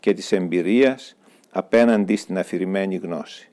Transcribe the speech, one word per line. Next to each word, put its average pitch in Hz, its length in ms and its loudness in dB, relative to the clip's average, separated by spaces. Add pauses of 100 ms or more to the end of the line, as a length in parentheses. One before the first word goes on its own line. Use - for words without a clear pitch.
και 101 120 2
της 95 200 -2
εμπειρίας 95 840 0 (340)
απέναντι 104 680 2
στην 92 220 -6
αφηρημένη 95 580 -4
γνώση. - 560 -12